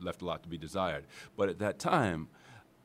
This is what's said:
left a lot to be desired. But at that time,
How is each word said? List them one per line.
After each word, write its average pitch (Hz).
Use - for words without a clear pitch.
left 87
a -
lot 82
to 85
be 85
desired. 80
But 101
at 87
that 101
time, 98